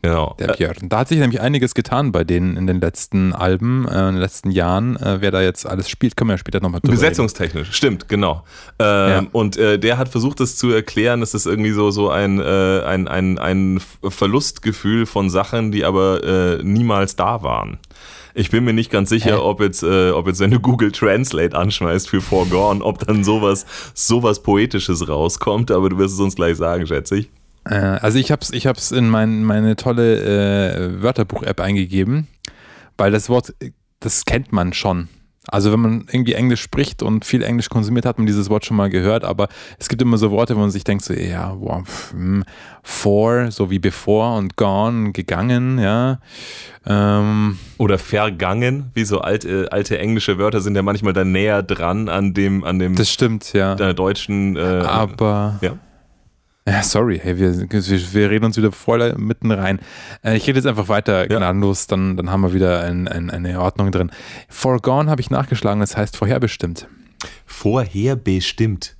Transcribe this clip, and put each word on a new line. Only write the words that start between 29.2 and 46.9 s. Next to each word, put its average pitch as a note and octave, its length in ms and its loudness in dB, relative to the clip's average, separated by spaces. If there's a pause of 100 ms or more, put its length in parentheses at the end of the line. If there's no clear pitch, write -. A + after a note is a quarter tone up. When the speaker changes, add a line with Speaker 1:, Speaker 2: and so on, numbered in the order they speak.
Speaker 2:
meine G#2+ 320 2
tolle, A#2 460 2
äh, G2 840 0
Wörterbuch-App G#2 560 -2
eingegeben, G2 680 0 (680)
weil G2+ 140 4
das G#2+ 180 0
Wort, B2 240 2 (460)
das - 260 -4
kennt - 280 -2
man F2+ 200 2
schon. F2 360 -2 (420)
Also G2+ 220 2
wenn A2+ 60 4
man A2+ 320 0
irgendwie B2 220 0
Englisch B2 280 0
spricht - 400 -4
und A2 240 -2
viel B2 180 0
Englisch A#2 260 -2
konsumiert, A#2 360 0
hat B2 140 0
man G#2+ 80 2
dieses G2+ 240 0
Wort G#2+ 140 0
schon A2 120 0
mal G2+ 120 2
gehört, F#2+ 360 2
aber G2 240 -2 (300)
es - 100 -8
gibt A#2+ 120 -2
immer A#2+ 160 4
so G#2+ 140 4
Worte, A#2 240 2
wo G#2+ 40 2
man G#2 120 4
sich F#2+ 120 -4
denkt, G2+ 200 0
so, - 100 -6
ja, F2 460 -4
wow, F#2 260 -6
pf, - 280 -14
hm, F#2+ 300 -2 (400)
for, A2+ 680 2
so G2 200 -2
wie F#2+ 80 0
before G#2+ 580 0
und G2 200 -4
gone, G#2+ 540 0
gegangen, A#2+ 680 0
ja. A#2 400 2 (640)
Ähm, G#2 720 2 (200)